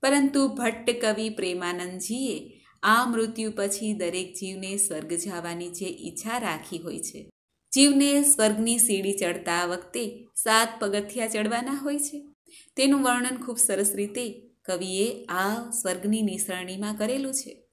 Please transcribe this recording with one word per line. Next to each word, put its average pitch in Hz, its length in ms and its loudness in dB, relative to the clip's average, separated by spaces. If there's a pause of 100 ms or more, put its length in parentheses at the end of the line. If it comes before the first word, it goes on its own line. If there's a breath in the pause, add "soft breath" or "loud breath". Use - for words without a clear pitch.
પરંતુ 277 460 4
ભટ્ટ 233 540 -2
કવિ 220 280 0
પ્રેમાનંદજીએ 180 1300 -6 (220 loud breath)
આ 226 220 6
મૃત્યુ 226 500 0
પછી 202 380 -2
દરેક 180 400 -4
જીવને 190 440 -6
સ્વર્ગ 156 360 -2
જવાની 170 560 -6
જે 175 160 -8
ઈચ્છા 202 520 -8
રાખી 175 400 -6
હોય 165 220 -8
છે. - 300 -12 (440)
જીવને 285 500 6
સ્વર્ગની 226 560 4
સીડી 196 340 2
ચડતા 175 520 0
વખતે 180 680 -6
સાત 226 320 4 (120)
પગથિયા 208 480 -2
ચડવાના 226 440 -2
હોય 285 280 -2
છે. 285 280 -6 (480 loud breath)
તેનું 269 280 6
વર્ણન 247 420 2
ખૂબ 233 120 -6
સરસ 202 380 2
રીતે 208 560 -6 (140)
કવિએ 190 600 -2
આ 202 440 -2
સ્વર્ગની 202 520 0
નિસરણીમાં 196 760 -4
કરેલું 262 380 -2
છે. - 400 -6